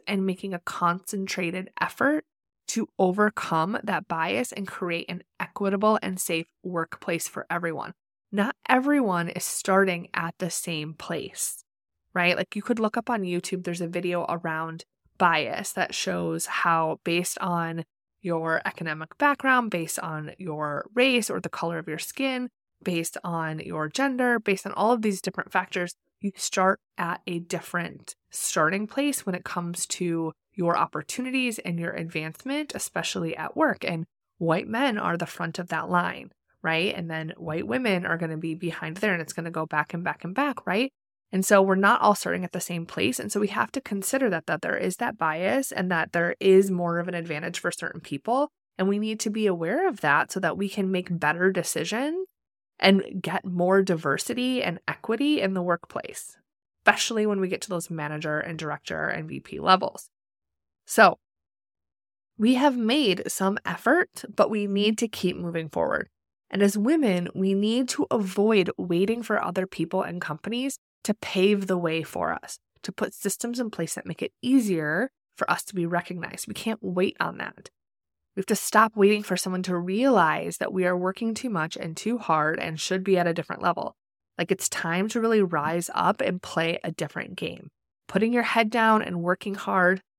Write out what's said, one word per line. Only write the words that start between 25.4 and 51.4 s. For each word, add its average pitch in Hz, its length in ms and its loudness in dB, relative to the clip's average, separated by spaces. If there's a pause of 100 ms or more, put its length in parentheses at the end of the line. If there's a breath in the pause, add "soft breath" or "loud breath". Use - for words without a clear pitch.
factors, 180 420 -2 (260)
you 202 160 -4
start 190 440 2 (160)
at 175 300 -4
a 170 140 -4
different 170 760 -8 (160)
starting 185 560 0
place 277 400 -2
when 185 80 -2
it 180 100 -8
comes 175 420 -4
to 165 460 -2 (220)
your 170 240 2
opportunities 254 800 -2
and 170 200 -4
your 170 140 -4
advancement, 170 840 -6
especially - 600 -4
at - 200 -8
work. 285 280 2
And 165 220 -2 (320)
white 170 300 0
men 233 300 0
are 170 180 0
the 170 100 -4
front 165 320 -6
of 180 100 -8
that 165 220 -4
line, 180 400 -2 (320)
right? 165 320 0
And 165 160 -6
then 160 260 -6
white 160 300 -6
women 208 400 0
are 170 100 0
gonna 160 220 -4
be 160 160 -4
behind 165 440 -6
there, 214 140 2
and 170 80 0
it's 160 140 -10
gonna 165 160 -8
go 160 160 -4
back 156 260 -2
and 170 100 -4
back 160 220 -6
and 180 100 -10
back, 277 320 -2
right? 214 260 0 (400)
And 190 140 2
so 202 160 8
we're 190 140 4
not 202 240 6
all 208 160 6
starting 180 260 -4
at 175 80 -8
the 180 100 -6
same 170 260 -6
place. - 340 -2
And 202 100 -6
so - 80 -2
we 208 100 2
have 208 240 -2
to 269 80 -4
consider 226 500 -2
that, 165 160 -4
that 156 160 -2
there - 140 -2
is 185 200 -2
that 240 200 -4
bias 180 540 0
and 180 200 -2
that 165 220 0
there 170 280 0
is 190 320 8
more 175 260 0
of 175 80 -2
an 175 80 -6
advantage 170 460 -6
for 175 100 -2
certain - 300 -8
people. 247 500 -2 (260)
And 185 120 2
we 202 100 2
need 220 220 -2
to 220 100 -2
be 214 160 0
aware 185 400 0
of 277 140 -2
that 147 320 2
so 185 80 -4
that 165 180 0
we 196 100 0
can 190 220 -2
make 180 300 -2
better 170 320 4